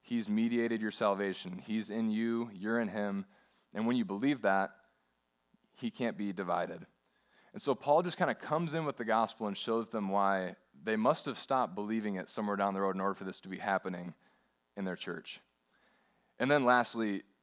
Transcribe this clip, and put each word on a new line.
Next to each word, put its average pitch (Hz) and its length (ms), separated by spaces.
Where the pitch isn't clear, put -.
He's 117 280
mediated 113 520
your 107 100
salvation. 98 720
He's 107 260
in 110 200
you, 117 420
you're 107 280
in 110 80
him. 101 380
And 110 120
when 123 100
you 117 80
believe 110 380
that, 95 280
he 117 160
can't 117 260
be 101 160
divided." 87 540
And 107 100
so 139 120
Paul 151 280
just 175 160
kinda 143 160
comes 156 400
in 160 100
with 143 120
the 120 80
gospel 110 420
and 98 100
shows 113 320
them 101 200
why 95 480
they 110 140
must 123 300
have 127 100
stopped 127 380
believing 104 420
it 92 120
somewhere 104 280
down 98 180
the 95 60
road 95 140
in 95 60
order 98 140
for 95 100
this 92 160
to - 80
be 92 100
happening 90 560
in 98 80
their 92 120
church. - 440
And 131 120
then 143 140
lastly, 117 600